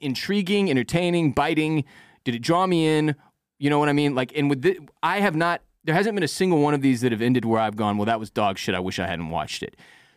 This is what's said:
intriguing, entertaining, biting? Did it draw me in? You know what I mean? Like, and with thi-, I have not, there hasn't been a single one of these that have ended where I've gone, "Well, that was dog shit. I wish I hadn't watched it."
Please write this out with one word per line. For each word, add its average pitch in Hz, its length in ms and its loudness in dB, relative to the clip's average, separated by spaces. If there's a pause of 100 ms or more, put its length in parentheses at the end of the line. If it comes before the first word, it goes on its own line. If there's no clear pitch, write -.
intriguing, 190 680 -2
entertaining, 165 640 0
biting? 151 540 0 (400)
Did 120 100 -2
it 117 60 -8
draw 175 260 2
me 165 200 2
in? 156 280 2 (420)
You 143 120 0
know 147 100 2
what 151 80 2
I 143 60 2
mean? 143 200 2
Like, 127 240 -4
and 143 120 0
with 135 140 -2
thi-, 180 160 2 (220)
I 185 200 0
have 196 160 2
not, 170 240 0 (240)
there 156 100 0
hasn't 208 200 0
been 190 80 0
a 143 40 -2
single 180 320 0
one 147 140 2
of 139 80 0
these 131 200 2
that 120 120 2
have 107 80 -2
ended 120 240 2
where 113 160 2
I've 107 160 -2
gone, 104 200 0
"Well, 104 100 0
that 110 120 0
was 110 100 -10
dog 101 280 -2
shit. 98 180 -4
I 90 60 -4
wish 92 180 -6
I 87 80 -4
hadn't 85 220 -6
watched 80 340 -6
it." - 140 -14 (400)